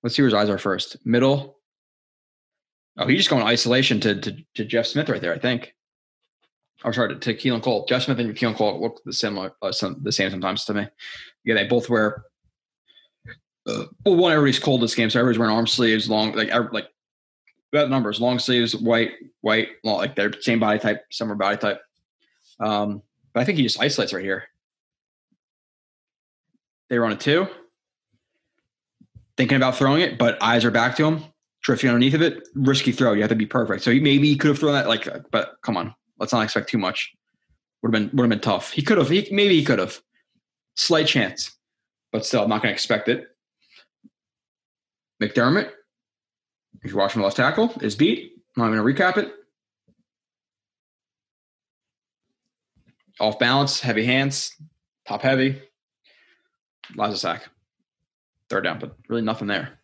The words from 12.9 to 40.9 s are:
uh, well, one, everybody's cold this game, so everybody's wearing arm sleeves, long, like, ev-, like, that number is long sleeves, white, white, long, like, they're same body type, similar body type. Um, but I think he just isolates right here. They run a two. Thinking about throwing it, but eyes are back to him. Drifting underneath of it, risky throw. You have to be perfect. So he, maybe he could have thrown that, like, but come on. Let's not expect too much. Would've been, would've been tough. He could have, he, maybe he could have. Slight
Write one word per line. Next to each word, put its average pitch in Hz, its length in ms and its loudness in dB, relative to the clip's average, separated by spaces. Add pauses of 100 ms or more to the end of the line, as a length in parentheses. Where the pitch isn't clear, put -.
uh, 107 180 -6 (200)
well, 190 120 6
one, 170 160 6
everybody's 139 260 4
cold 131 240 2
this 113 120 -2
game, 110 160 0
so 123 80 0
everybody's 117 200 2
wearing 110 160 2
arm 113 120 0
sleeves, 110 420 0
long, 107 240 0
like, 110 160 -2
ev-, 117 240 -2
like, 107 140 -6 (840)
that 143 180 2
number 120 200 2
is 101 100 -6
long 120 180 2
sleeves, 120 380 0
white, 113 380 0 (260)
white, 110 300 0 (120)
long, 104 160 0
like, 120 160 -4
they're 104 260 -2
same 113 200 0
body 107 180 2
type, 107 320 -2
similar 110 240 -6
body 98 220 -2
type. 104 240 -4 (800)
Um, 104 420 -2 (300)
but 120 80 0
I 127 40 0
think 175 140 0
he 131 60 4
just - 160 -2
isolates 131 320 -2
right 92 100 -6
here. 95 220 -6 (2500)
They 120 100 0
run 117 120 0
a 104 60 -2
two. 170 320 0 (1900)
Thinking 131 200 2
about 127 200 2
throwing 143 260 4
it, 123 160 -2
but 117 220 2
eyes 113 240 2
are 117 60 4
back 120 260 2
to 151 80 2
him. 156 200 0 (380)
Drifting 135 260 2
underneath 123 260 4
of 160 80 2
it, - 320 0
risky 135 380 2
throw. 120 200 2
You 104 100 2
have 107 80 0
to 117 40 2
be 110 100 0
perfect. 107 380 -2
So 120 80 0
he, 131 80 6
maybe 143 300 4
he 143 80 4
could 147 140 2
have 143 100 0
thrown 147 140 2
that, 135 120 0
like, 110 220 -2 (240)
but - 300 -2
come 101 140 -4
on. 90 180 -6 (240)
Let's 107 140 -4
not 113 120 0
expect - 260 -4
too 117 80 0
much. - 340 -4 (680)
Would've 113 100 0
been, 107 240 0
would've 123 140 4
been 104 100 0
tough. - 300 -2
He - 100 -4
could 208 160 2
have, 147 140 2
he, 196 220 0
maybe 202 260 4
he 143 60 2
could 117 160 2
have. - 200 -6 (760)
Slight 156 320 2